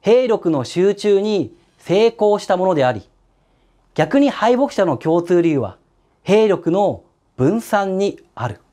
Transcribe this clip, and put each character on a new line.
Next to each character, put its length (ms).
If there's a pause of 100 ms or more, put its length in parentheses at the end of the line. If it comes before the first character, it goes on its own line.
兵 240
力 220
の 140
集 300
中 280
に 340 (220)
成 300
功 300
し 80
た 120
も 80
の 80
で 100
あ 80
り、 160 (840)
逆 260
に 80
敗 300
北 140
者 120
の 140
共 240
通 180
理 120
由 80
は、 180 (460)
兵 220
力 240
の 340 (340)
分 240
散 340
に 240 (140)
あ 120
る。 140 (120)